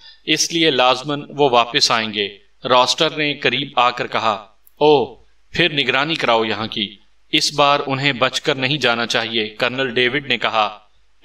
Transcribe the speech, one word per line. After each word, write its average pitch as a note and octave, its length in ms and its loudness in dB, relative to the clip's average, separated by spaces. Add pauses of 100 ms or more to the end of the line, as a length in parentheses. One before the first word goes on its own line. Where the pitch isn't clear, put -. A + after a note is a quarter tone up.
(260)
इसलिए D#3+ 440 0
लाजमन B2+ 600 0
वो C#3+ 200 2
वापस A#2+ 420 2
आएंगे," G#2+ 340 -2 (400)
रोस्टर B2+ 500 2
ने D3 180 -2
करीब C#3 440 -4
आकर B2 280 2
कहा। A2 540 -4 (200)
"ओ, C#3 360 2 (380)
फिर E3 180 0
निगरानी C#3+ 440 0
कराओ A#2 280 2
यहाँ G#2+ 240 -4
की, G2+ 320 -8 (320)
इस D3+ 220 0
बार C#3+ 260 4
उन्हें C3+ 380 -2
बचकर C3 380 0
नहीं C3 220 -2
जाना A#2+ 280 0
चाहिए," A2+ 420 -2
कर्नल B2+ 420 -4
डेविड B2 380 0
ने A#2+ 100 0
कहा। G#2+ 520 -2 (340)